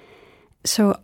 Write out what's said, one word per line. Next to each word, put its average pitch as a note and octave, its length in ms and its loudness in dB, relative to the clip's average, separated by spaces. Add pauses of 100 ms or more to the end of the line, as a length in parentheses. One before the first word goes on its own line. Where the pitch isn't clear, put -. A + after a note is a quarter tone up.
(640)
So - 400 0